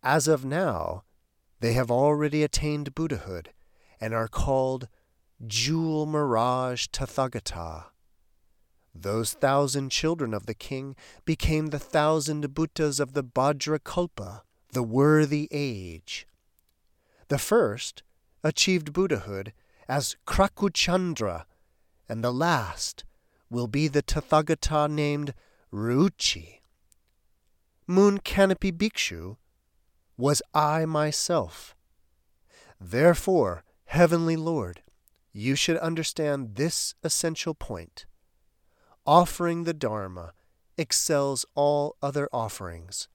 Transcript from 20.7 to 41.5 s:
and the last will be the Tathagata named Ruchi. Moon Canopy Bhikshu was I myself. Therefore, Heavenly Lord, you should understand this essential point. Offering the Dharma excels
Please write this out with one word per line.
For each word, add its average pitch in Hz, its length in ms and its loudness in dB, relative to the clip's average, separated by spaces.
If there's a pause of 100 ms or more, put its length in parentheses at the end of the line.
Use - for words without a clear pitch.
and 113 160 -6
the 123 100 0
last 131 720 -2 (440)
will 120 180 -2
be 143 200 0
the 143 160 0
Tathagata 151 840 0
named 147 440 -2 (400)
Ruchi. 120 840 0 (1300)
Moon 196 320 6
Canopy 190 520 2
Bhikshu 110 680 -4 (800)
was 139 260 2 (100)
I 151 320 2
myself. 151 880 -2 (1040)
Therefore, 123 840 2 (220)
Heavenly 165 500 4
Lord, 156 480 -4 (480)
you 120 240 -2
should 165 220 0
understand 151 800 -4
this 151 380 -4 (100)
essential 160 520 -2
point. - 500 -12 (1000)
Offering 170 580 4
the 165 100 -2
Dharma 95 600 -6 (440)
excels 143 680 0 (100)